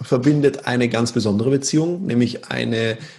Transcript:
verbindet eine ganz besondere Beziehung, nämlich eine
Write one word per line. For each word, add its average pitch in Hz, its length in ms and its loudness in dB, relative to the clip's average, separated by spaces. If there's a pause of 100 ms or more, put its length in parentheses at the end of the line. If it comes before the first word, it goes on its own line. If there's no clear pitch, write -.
verbindet 139 640 2
eine 123 240 2
ganz 117 220 0
besondere 110 380 0
Beziehung, 160 560 0
nämlich 120 440 0
eine 113 480 -2 (220)